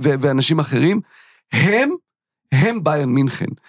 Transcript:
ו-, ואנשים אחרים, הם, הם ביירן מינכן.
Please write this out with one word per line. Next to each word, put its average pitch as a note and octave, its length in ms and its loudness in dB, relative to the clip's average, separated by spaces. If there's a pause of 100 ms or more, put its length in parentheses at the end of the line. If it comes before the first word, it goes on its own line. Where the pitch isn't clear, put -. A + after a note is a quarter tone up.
ו-, C#3 180 2
ואנשים C3+ 380 0
אחרים, D3+ 420 0 (520)
הם, G#3 380 2 (600)
הם F3+ 320 0
ביירן D3+ 240 0
מינכן. B2+ 380 -2 (220)